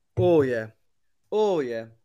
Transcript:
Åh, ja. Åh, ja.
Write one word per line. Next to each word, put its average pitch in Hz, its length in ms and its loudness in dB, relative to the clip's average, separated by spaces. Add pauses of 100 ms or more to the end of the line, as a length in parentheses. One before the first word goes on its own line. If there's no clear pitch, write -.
(200)
Åh, 170 280 4
ja. 113 200 -4 (640)
Åh, 196 360 0
ja. 113 180 -8 (180)